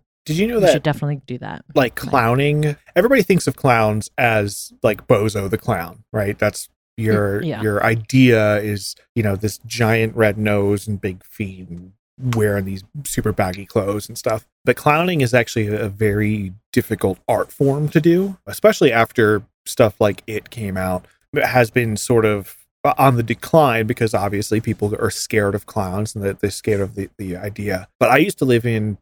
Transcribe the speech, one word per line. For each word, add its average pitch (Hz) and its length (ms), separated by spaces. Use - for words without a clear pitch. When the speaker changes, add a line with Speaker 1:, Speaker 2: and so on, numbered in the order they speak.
Speaker 1:
Did 156 120
you 202 100
know 240 80
Speaker 2:
you 214 60
Speaker 1:
that, 180 120
Speaker 2:
should 131 100
definitely 147 420
do 123 140
that. - 260
Speaker 1:
like, 131 200
clowning, 139 800
everybody 233 280
thinks 180 240
of 139 80
clowns 110 640
as, 110 540
like, 107 240
Bozo 101 420
the 107 80
Clown, 87 460
right? 104 240
That's - 320
your, 104 440
Speaker 2:
Mm, 170 60
yeah. 147 160
Speaker 1:
your 104 200
idea 113 760
is, 104 380
you 113 80
know, 101 120
this 104 300
giant 113 500
red 107 220
nose 104 500
and 104 140
big 92 240
feet 95 420
and 87 260
wearing 104 300
these 98 220
super - 280
baggy 95 320
clothes 101 420
and 113 100
stuff. 110 300
But 123 140
clowning 160 420
is 123 140
actually 117 340
a 107 220
very 104 640
difficult 101 560
art 107 240
form 143 380
to 165 100
do, 180 380
especially 160 460
after 110 500
stuff - 340
like 104 260
It 104 240
came 98 280
out. 92 280
It 147 120
has 123 240
been 113 280
sort 117 260
of 104 320
on 135 180
the 117 60
decline 117 640
because 113 260
obviously 104 480
people 104 380
are 107 100
scared 104 460
of 104 100
clowns 101 500
and 104 80
that 98 160
they're 101 120
scared 101 300
of 98 140
the, 98 220
the 92 180
idea. 101 520
But 120 120
I 131 60
used 190 220
to 147 60
live 120 200
in 107 360